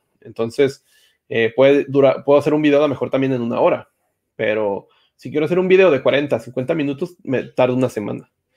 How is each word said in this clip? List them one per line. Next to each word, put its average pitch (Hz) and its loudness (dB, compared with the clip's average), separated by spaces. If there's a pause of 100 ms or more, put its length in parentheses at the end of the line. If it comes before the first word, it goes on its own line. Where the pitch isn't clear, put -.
(220)
Entonces, 120 -4 (440)
eh, 113 0
puede 139 4
durar, 135 2
puedo 143 6
hacer 147 -2
un 151 0
video 143 4
a 151 2
lo 147 0
mejor 123 -6
también 135 -2
en 123 -4
una 117 -4
hora, 131 0 (460)
pero 107 -4 (280)
si - -16
quiero 151 -2
hacer 175 -2
un 185 -2
video 185 6
de 131 0
cuarenta, 135 0
cincuenta 131 -6
minutos, 143 -6
me 127 -4
tarda 127 -2
una 127 0
semana, - -10 (280)